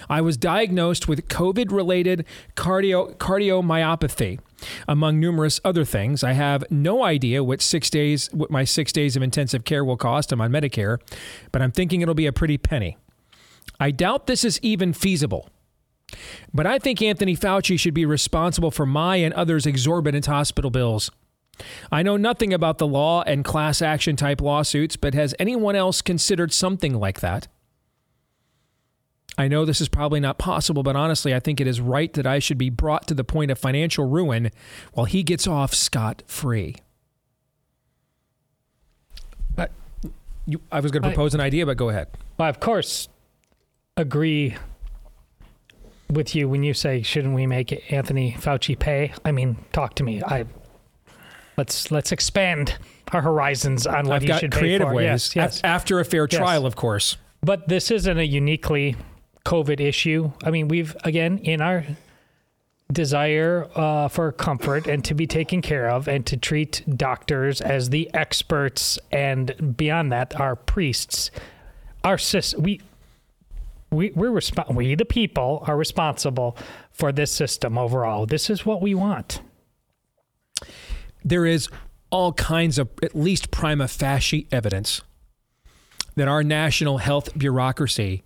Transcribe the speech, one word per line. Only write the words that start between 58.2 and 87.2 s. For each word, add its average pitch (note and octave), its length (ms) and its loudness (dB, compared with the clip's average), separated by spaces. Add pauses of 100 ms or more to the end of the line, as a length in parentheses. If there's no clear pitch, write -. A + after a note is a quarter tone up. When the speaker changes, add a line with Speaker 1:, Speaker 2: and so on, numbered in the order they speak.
Speaker 2:
uniquely C#3+ 720 0 (480)
covid D3+ 340 2
issue. D#3 540 0 (100)
I D#3+ 80 0
mean, D#3+ 160 0
we've, D#3+ 380 -2
again, E3 320 2
in D#3+ 240 -2
our E3+ 240 0 (1080)
desire, D3+ 840 2
uh, D3+ 360 0
for E3 240 -2
comfort D3 520 -2
and D3 200 -2
to - 80 -2
be D#3 140 0
taken E3 340 -2
care B2 280 0
of C3+ 200 0
and C#3 160 0
to C#3 100 -2
treat D3+ 480 -2 (140)
doctors C3+ 640 -2
as B2+ 280 0
the D#3 240 -2
experts - 840 -2 (140)
and C3+ 640 -2
beyond D3+ 340 0
that, B2 260 -2
our C3 200 0
priests, - 760 -2 (720)
our F#3 140 2
sys-, - 420 -2
we, F#3+ 220 0 (1080)
we, E3 200 0
we're G#3 200 0
respo-, D#3+ 440 -2
we, B2 180 2
the F#3+ 120 2
people, D3+ 640 -2
are D3 100 2
responsible C#3 800 -2 (340)
for C#3+ 220 -2
this C#3+ 180 0
system A#2+ 460 -2
overall. A#2 480 0
This D3 240 -2
is G#3 160 -2
what G#3+ 160 0
we G3+ 120 2
want. F#3+ 460 -2 (1900)
Speaker 1:
There E3+ 200 2
is E3 220 0 (420)
all F3+ 220 0
kinds E3 440 0
of, C3 100 0 (140)
at - 140 -4
least E3 340 0
prima D3 380 0
facie, C#3 640 0
evidence G#2+ 500 -2 (1120)
that C#3 140 0
our D3+ 160 2
national D3+ 560 0
health C#3+ 360 -2